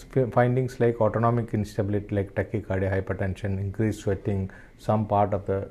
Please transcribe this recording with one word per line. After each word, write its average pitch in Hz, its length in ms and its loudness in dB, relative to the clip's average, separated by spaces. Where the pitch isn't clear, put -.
findings 123 480 2
like 117 200 4
autonomic 113 540 2
instability, 101 600 -2
like 98 180 -2
tachycardia, 95 580 -2
hypertension, 95 680 -2
increased 104 400 -2
sweating, 98 500 -2
some 110 260 0
part 101 300 2
of 95 100 -4
the 98 260 -2